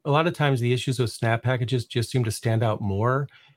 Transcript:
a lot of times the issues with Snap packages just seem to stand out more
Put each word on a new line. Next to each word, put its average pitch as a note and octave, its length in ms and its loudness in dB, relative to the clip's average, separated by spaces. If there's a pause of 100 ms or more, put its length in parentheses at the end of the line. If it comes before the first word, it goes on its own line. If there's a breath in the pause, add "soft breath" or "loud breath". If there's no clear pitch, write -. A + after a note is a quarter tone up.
a D3 60 0
lot D#3 160 4
of E3+ 60 0
times C#3 260 2
the A#2+ 140 2
issues A#2+ 260 -2
with A#2 120 0
Snap A#2 320 0
packages B2 420 -2
just - 260 -4
seem B2+ 140 2
to A2+ 60 -2
stand A2+ 320 0
out G#2+ 180 0
more A#2 460 0 (300 soft breath)